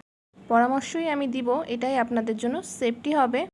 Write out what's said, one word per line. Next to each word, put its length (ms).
পরামর্শই 760
আমি 200
দিব, 140
এটাই 300
আপনাদের 380
জন্য 140
সেফটি 320
হবে। 200